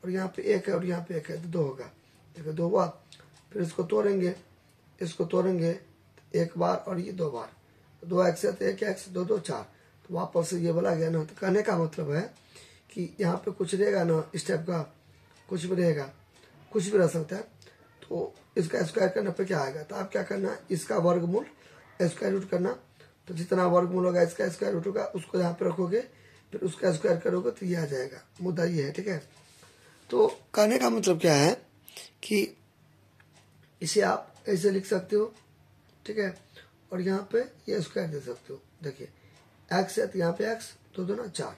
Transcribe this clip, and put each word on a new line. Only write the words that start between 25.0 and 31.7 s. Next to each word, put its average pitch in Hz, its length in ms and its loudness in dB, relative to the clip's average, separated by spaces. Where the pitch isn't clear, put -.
उसको 185 320 -6
यहाँ 175 140 2
पे 180 160 -2
रखोगे, 180 320 0
फिर - 80 -8
उसका 180 320 0
square 170 260 2
करोगे 185 320 0
तो 196 160 -10
ये 175 100 0
आ 160 100 -2
जाएगा। 135 340 -6
मुद्दा 175 240 -2
ये 170 180 0
है, 143 100 -4
ठीक 190 160 -6
है। 165 140 -4
तो - 160 6
कहने 220 240 6
का 247 120 4
मतलब 190 300 2
क्या 165 140 8
है 151 200 8